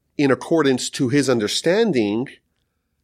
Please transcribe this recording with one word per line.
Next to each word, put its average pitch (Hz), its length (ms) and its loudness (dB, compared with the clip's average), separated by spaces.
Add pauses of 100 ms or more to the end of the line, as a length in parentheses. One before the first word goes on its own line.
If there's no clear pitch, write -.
(180)
in 139 140 2
accordance 139 580 0
to 135 200 -2
his 135 200 2
understanding 123 1000 0 (760)